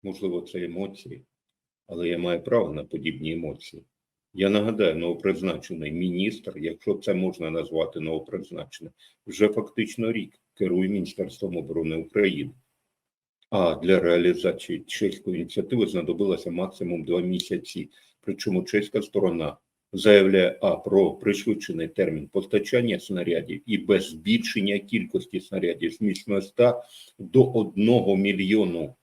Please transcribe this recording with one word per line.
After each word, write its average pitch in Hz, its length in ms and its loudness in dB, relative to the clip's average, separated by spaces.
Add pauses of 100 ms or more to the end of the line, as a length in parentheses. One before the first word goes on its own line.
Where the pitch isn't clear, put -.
Можливо, 92 380 -4
це 87 220 -8
емоції, 87 600 -10 (640)
але 85 200 -6
я 85 100 -2
маю 87 260 -2
право 90 300 0
на 76 100 -8
подібні 76 480 -6
емоції. 82 520 -10 (500)
Я 95 160 2
нагадаю, 104 460 2
новопризначений 85 960 -4
міністр, 90 680 -4
якщо 82 360 -4
це 98 200 -2
можна 90 360 -2
назвати 80 500 -4
новопризначеним, 80 960 -8 (340)
вже 107 200 2
фактично 110 640 -2
рік 110 280 -8 (140)
керує 92 360 0
Міністерством 98 680 -6
оборони 80 380 -4
України. 80 560 0 (1000)
А 87 260 2
для 87 240 4
реалізації 87 800 2
чеської - 640 -4
ініціативи 107 460 0
знадобилося 87 640 -2
максимум 87 520 -6
два 87 180 0
місяці. 90 680 -4 (320)
Причому 92 420 -2
чеська 107 380 0
сторона 85 560 -2 (360)
заявляє, 98 680 8
а, 92 140 2
про 98 360 4
пришвидшений 95 760 -2
термін 78 400 -2
постачання 107 720 0
снарядів 85 680 -4
і 104 120 -2
без - 320 2
збільшення 104 680 0
кількості 98 600 -4
снарядів 85 540 -4
з - 80 -10
вісьмиста 104 840 0 (360)
до 127 320 6
одного 101 640 4
мільйону. 95 880 0